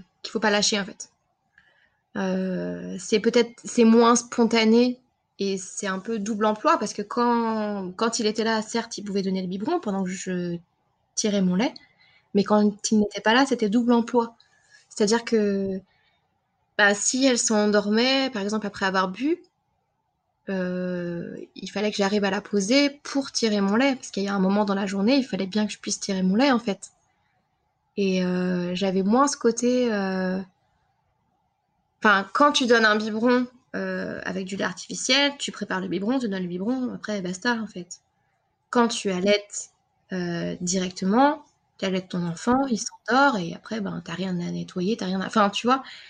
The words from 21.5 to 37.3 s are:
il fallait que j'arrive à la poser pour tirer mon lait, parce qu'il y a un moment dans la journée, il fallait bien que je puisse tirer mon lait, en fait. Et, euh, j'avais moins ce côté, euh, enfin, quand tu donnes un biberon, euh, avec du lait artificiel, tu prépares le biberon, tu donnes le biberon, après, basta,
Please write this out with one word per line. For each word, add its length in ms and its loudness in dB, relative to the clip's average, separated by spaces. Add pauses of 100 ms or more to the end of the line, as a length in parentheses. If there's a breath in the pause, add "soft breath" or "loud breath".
il 160 -12
fallait 200 -2
que 60 -8
j'arrive 280 0
à 60 2
la 100 -4
poser 500 2 (120)
pour 300 -4
tirer 280 0
mon 160 2
lait, 200 2
parce 140 -16
qu'il 140 -4
y 40 -4
a 60 -4
un 60 -2
moment 240 4
dans 100 0
la 120 -2
journée, 300 2
il 80 2
fallait 220 -4
bien 200 -2
que 60 -6
je 60 -14
puisse 220 -8
tirer 220 -4
mon 120 2
lait, 180 4
en 60 2
fait. 320 -6 (1040)
Et, 280 0
euh, 500 -2
j'avais 280 0
moins 260 4
ce 80 -4
côté, 560 2
euh, 480 -2 (1600)
enfin, 300 4
quand 200 4
tu 140 0
donnes 180 4
un 120 4
biberon, 500 0 (280)
euh, 500 -6
avec 220 -6
du 100 -8
lait 80 -2
artificiel, 720 -2
tu 140 -8
prépares 280 -6
le 80 -8
biberon, 300 -2
tu 100 -4
donnes 140 -4
le 60 -6
biberon, 460 -4
après, 280 -8
basta, 320 -2